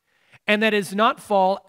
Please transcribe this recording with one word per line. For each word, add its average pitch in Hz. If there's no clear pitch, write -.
and 214
that 214
is 196
not 233
fall 196